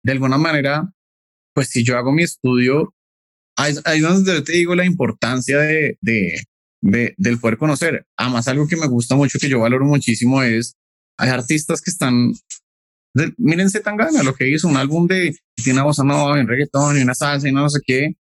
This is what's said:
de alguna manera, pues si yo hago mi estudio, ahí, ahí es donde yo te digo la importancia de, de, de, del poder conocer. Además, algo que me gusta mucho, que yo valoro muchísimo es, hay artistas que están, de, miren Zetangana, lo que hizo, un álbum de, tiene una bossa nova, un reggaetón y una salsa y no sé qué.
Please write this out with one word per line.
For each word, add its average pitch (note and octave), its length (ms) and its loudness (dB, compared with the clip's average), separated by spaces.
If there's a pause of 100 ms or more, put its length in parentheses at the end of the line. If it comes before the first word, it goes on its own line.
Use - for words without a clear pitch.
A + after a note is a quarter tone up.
de B2 80 -2
alguna C3 260 0
manera, D3+ 540 0 (640)
pues C#3 140 -2
si A#2+ 160 -2
yo B2 120 0
hago B2 140 -2
mi D#3+ 120 2
estudio, B2+ 720 0 (640)
ahí, D3 160 -2 (120)
ahí D#3 140 0
es D3+ 40 2
donde F#3 300 2
yo D3+ 100 -2
te D#3 80 -6
digo F3 240 0
la F3+ 100 2
importancia B2+ 760 -2
de, D3+ 420 0
de, G#2 420 -2 (380)
de, A2+ 360 0
del A#2+ 220 0
poder A2+ 180 -2
conocer. D3+ 480 -2 (120)
Además, B2 320 -2
algo D3 180 0
que E3+ 80 -2
me D#3+ 120 -2
gusta B2 280 0
mucho, C#3 240 2
que D3+ 100 -2
yo C3 120 2
valoro B2+ 240 2
muchísimo C3 580 2
es, A#2 320 -2 (420)
hay B2+ 120 0
artistas D3+ 520 -2
que - 80 -6
están, B2 440 2 (840)
de, D#3 220 0
miren E3+ 320 2
Zetangana, G#3+ 540 -2
lo C3+ 120 0
que C3 140 -2
hizo, D#3 180 0
un D3+ 80 2
álbum D3 320 0
de, F3+ 300 0 (180)
tiene B2+ 240 0
una C#3 60 0
bossa D3 180 0
nova, C#3+ 360 2
un B2 80 0
reggaetón C#3+ 500 0
y C#3 40 2
una B2+ 140 0
salsa C#3+ 320 -2
y C3 60 0
no C#3+ 160 2
sé D3 160 -2
qué. C#3 360 -2